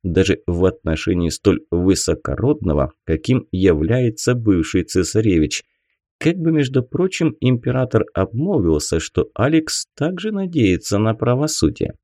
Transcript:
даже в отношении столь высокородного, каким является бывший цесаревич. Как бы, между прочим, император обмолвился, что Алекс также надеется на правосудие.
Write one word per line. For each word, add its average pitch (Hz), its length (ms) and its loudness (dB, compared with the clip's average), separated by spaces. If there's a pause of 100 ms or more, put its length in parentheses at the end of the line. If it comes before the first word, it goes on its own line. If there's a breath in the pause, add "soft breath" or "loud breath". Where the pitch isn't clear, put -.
даже 92 420 0
в 87 180 0
отношении 87 640 0
столь - 320 0 (100)
высокородного, 87 1200 0 (100)
каким - 480 -2
является 98 840 2
бывший 98 480 0
цесаревич. 92 800 0 (560)
Как 170 160 0
бы, 165 160 0
между 135 320 0
прочим, 175 560 -2
император 127 760 0
обмолвился, 95 840 0
что - 340 -4
Алекс 156 600 0
также 180 360 -4
надеется 143 680 0
на 110 160 0
правосудие. 123 880 -2